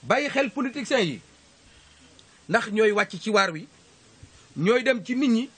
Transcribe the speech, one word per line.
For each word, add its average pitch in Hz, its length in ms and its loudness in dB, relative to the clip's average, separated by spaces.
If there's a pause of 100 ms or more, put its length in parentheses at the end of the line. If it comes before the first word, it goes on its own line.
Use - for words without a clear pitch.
Bàyyi 254 280 0
xel 269 200 0
politiciens 262 520 -2
yi. 135 180 -2 (1300)
Ndax 220 220 -2
ñooy 214 220 2
wàcc 202 280 -2
ci 214 100 -6
waar 196 200 2
wi, 165 160 -12 (920)
ñooy 220 280 2
dem 247 200 2
ci 247 120 -4
nit 269 120 2
ñi 233 300 2